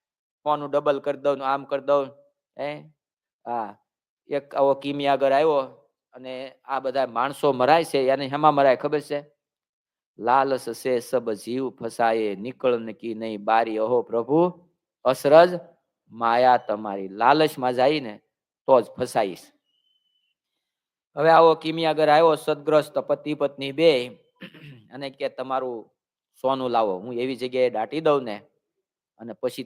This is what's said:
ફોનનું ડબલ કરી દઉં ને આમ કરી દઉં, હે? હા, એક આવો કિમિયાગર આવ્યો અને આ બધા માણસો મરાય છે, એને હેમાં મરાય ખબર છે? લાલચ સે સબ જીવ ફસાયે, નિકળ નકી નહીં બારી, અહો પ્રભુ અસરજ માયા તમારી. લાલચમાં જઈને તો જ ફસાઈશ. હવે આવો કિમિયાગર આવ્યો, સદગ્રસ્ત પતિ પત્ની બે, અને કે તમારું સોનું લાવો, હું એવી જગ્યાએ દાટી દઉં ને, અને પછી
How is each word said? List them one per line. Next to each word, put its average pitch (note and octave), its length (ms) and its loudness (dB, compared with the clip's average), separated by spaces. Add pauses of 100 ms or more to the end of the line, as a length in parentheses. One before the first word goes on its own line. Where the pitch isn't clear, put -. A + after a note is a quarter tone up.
(460)
ફોનનું D3 260 -2
ડબલ C#3+ 340 0
કરી C#3 200 -6
દઉં C#3+ 140 0
ને C3+ 60 -8
આમ C3+ 240 -4
કરી C3+ 160 -6
દઉં, C#3 240 0 (480)
હે? C#3+ 120 -8 (760)
હા, A2+ 240 -6 (600)
એક C#3+ 260 -8
આવો C#3 200 2
કિમિયાગર C#3 580 -2
આવ્યો D3 280 2 (540)
અને B2+ 180 -16 (300)
આ C3+ 200 -6
બધા C3 240 -2 (100)
માણસો C3+ 360 0
મરાય D3 380 2
છે, C#3+ 80 0 (140)
એને C#3 200 -2
હેમાં D3+ 220 2
મરાય C#3 280 4
ખબર D3 260 -4
છે? C#3+ 100 -6 (1000)
લાલચ C3 460 0 (160)
સે C3 200 -2
સબ A#2 320 -4
જીવ A#2 300 -6 (140)
ફસાયે, A2+ 580 -2
નિકળ B2 440 -2
નકી A2+ 360 -10
નહીં A2 300 -10
બારી, A2 340 0
અહો A2+ 240 0
પ્રભુ A#2 360 -2 (680)
અસરજ D3+ 460 6 (600)
માયા A#2 560 4
તમારી. G2+ 420 -6 (120)
લાલચમાં C#3 580 2
જઈને C3 340 0 (540)
તો C3 140 6
જ G2+ 40 -8 (100)
ફસાઈશ. G#2+ 500 -4 (1700)
હવે D3+ 160 4
આવો D#3+ 240 8
કિમિયાગર D#3 540 0
આવ્યો, D#3 280 6
સદગ્રસ્ત D3 580 0 (120)
પતિ D3 280 -4
પત્ની C#3 380 -6
બે, D#3+ 160 4 (1040)
અને C#3 180 -12
કે C3+ 180 -6
તમારું C3 500 -6 (640)
સોનું C3 280 0
લાવો, A2+ 280 2
હું A#2+ 140 -10 (100)
એવી C3 180 -6
જગ્યાએ B2+ 360 0
દાટી A#2 240 -4
દઉં D3 220 2
ને, A2 120 -8 (840)
અને A2+ 140 -14
પછી B2+ 320 -8